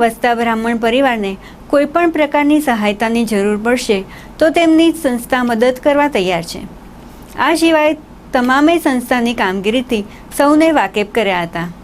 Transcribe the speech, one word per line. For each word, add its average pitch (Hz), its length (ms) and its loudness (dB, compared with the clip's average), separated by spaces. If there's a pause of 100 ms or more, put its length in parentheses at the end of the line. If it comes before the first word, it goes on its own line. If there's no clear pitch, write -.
વસતા 233 320 0
બ્રાહ્મણ 233 440 -2
પરિવારને 233 540 0 (380)
કોઈ 285 240 2
પણ 339 220 2
પ્રકારની 294 440 2
સહાયતાની 226 640 -2
જરૂર 208 400 0
પડશે 240 340 0 (400)
તો 320 120 4
તેમની 330 420 4
સંસ્થા 254 520 -2
મદદ 240 420 0
કરવા 285 220 2
તૈયાર 180 440 -2
છે. - 80 -12 (840)
આ 311 80 2
સિવાય 311 420 2 (360)
તમામે 269 460 2
સંસ્થાની 247 560 -2
કામગીરીથી 214 720 -2 (320)
સૌને 302 340 4
વાકેફ 208 460 0
કર્યા 190 320 0
હતા. 170 180 -8 (180)